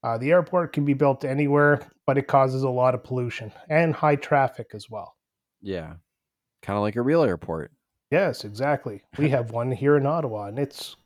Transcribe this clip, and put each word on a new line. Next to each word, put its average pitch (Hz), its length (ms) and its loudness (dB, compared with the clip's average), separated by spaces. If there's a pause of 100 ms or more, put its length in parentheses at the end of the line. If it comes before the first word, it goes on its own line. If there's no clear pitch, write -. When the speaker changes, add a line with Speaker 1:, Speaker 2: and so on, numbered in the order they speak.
Speaker 1:
Uh, 117 160 -4
the 135 140 0
airport 175 400 2
can 143 120 0
be 143 100 2
built 139 300 2
anywhere, 143 560 4 (280)
but 139 100 2
it 135 80 -2
causes 131 380 2
a 135 40 -2
lot 127 260 2
of - 100 -8
pollution 120 480 -8 (160)
and 160 260 2
high 151 220 2
traffic 135 580 -2
as 104 160 -16
well. 101 240 -12 (460)
Speaker 2:
Yeah. 85 340 -8 (680)
Kinda 101 180 -2
like 107 160 -2
a 120 60 0
real 156 200 4
airport. 82 480 -2 (400)
Speaker 1:
Yes, 160 340 0
exactly. 110 640 -6
Speaker 2:
<laughs> - 80 -16
Speaker 1:
We 147 120 2
have 117 220 -2
one 120 180 -4
here 139 260 2
in 139 100 2
Ottawa, 131 400 -4
and 107 120 -10
it's - 480 -8